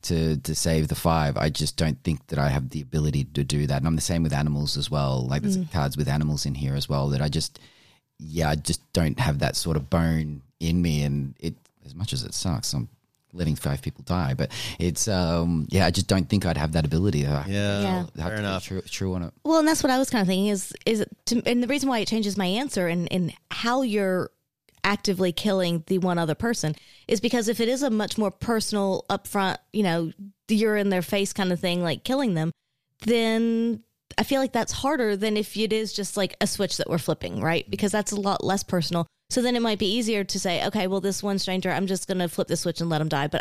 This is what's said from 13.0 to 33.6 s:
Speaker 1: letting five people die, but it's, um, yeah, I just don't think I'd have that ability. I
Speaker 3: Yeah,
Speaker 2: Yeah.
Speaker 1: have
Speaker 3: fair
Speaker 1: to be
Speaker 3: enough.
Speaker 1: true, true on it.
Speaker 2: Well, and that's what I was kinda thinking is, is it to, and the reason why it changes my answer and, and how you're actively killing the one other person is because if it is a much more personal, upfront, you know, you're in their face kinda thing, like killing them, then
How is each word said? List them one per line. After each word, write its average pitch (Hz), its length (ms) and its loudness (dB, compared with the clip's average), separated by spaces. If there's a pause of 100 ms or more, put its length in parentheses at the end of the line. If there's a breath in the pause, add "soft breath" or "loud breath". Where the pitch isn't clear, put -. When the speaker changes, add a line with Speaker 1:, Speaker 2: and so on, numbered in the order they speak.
Speaker 1:
letting 80 220 0
five 69 280 -2
people - 200 -8
die, 90 300 0
but 67 180 -2 (280 loud breath)
it's, 85 280 0
um, 85 600 2
yeah, 95 160 4
I 80 60 4
just 87 160 0
don't 95 200 2
think 98 180 2
I'd 85 120 0
have 78 160 0
that 82 100 2
ability. 80 440 2
I 73 200 0
Speaker 3:
Yeah, 101 340 -2
Speaker 2:
Yeah. 185 180 0
Speaker 1:
have 175 160 -6
Speaker 3:
fair 82 160 -4
Speaker 1:
to 107 40 -6
be 107 40 -4
Speaker 3:
enough. 98 260 -2
Speaker 1:
true, 95 160 -6
true - 320 -4
on 90 100 -2
it. 85 100 -10 (120)
Speaker 2:
Well, 320 140 4
and 302 80 4
that's 320 160 2
what 277 80 2
I 254 80 4
was 269 100 0
kinda 214 160 2
thinking 190 220 2
is, 202 260 -2 (120)
is 226 160 2
it - 80 -4 (180)
to, 233 180 2
and 240 180 2
the 240 40 -2
reason 269 200 0
why 247 120 0
it 196 100 -2
changes 208 280 0
my 196 100 0
answer 202 400 0
and, 170 240 0
and 175 200 0 (200)
how 247 320 0
you're 196 480 0 (520)
actively 190 480 2
killing 175 560 2
the 190 120 2
one 175 180 2
other 156 180 2
person 220 400 -2 (320 loud breath)
is 208 140 2
because 233 260 2
if 233 140 0
it 226 80 2
is 262 140 2
a 277 60 2
much 214 280 0
more 208 140 2
personal, 202 800 0
upfront, 196 480 0 (140)
you 208 120 2
know, 170 280 2 (380)
you're 214 260 4
in 202 140 2
their 180 140 2
face 196 280 0
kinda 185 240 0
thing, 175 280 0
like 165 200 -2
killing 262 300 0
them, 160 180 0 (540)
then 226 760 2 (360)